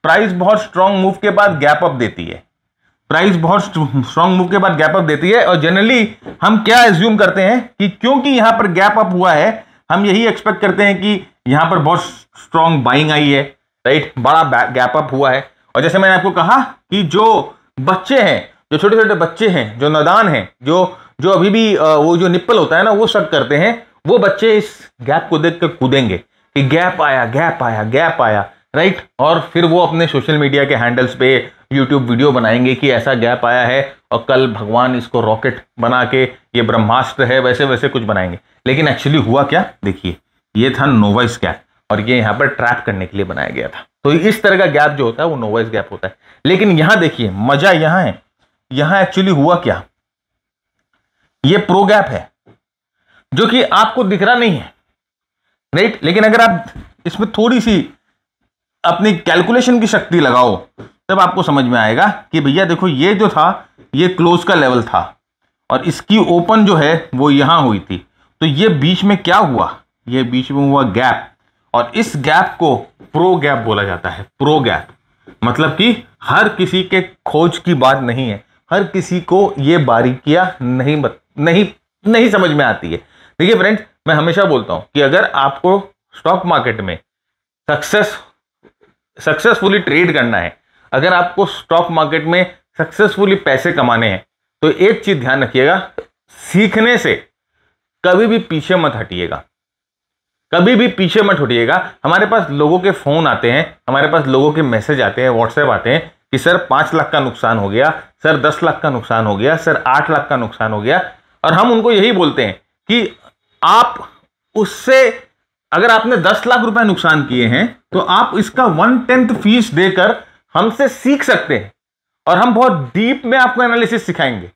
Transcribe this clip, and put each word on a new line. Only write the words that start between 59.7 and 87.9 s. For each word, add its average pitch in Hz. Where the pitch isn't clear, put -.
की 226
शक्ति 175
लगाओ 123
तब 190
आपको 180
समझ 143
में 120
आएगा 113
कि 160
भैया 147
देखो 170
ये 165
जो 202
था 170
ये 170
क्लोज 170
का 190
लेवल 127
था 92
और 131
इसकी 202
ओपन 190
जो 196
है 156
वो 143
यहाँ 143
हुई 110
थी, 90
तो 160
ये 156
बीच 180
में 202
क्या 180
हुआ, 131
ये 127
बीच 127
में 139
हुआ 139
गैप, 120
और 120
इस 226
गैप 151
को 147
प्रो 175
गैप 143
बोला 110
जाता 90
है, 90
प्रो 151
गैप। 95
मतलब 147
कि 214
हर 208
किसी 185
के 185
खोज 165
की 175
बात 135
नहीं 123
है, 101
हर 196
किसी 180
को 185
ये 151
बारीकियां 131
नहीं 131
बत-, -
नहीं, 170
नहीं 226
समझ 185
में 147
आती 90
है। -
देखिए 196
फ्रेंड्स, 202
मैं 160
हमेशा 170
बोलता 123
हूं 80
कि -
अगर 143
आपको 180
स्टॉक 175
मार्केट 127
में 90
सक्सेस, 208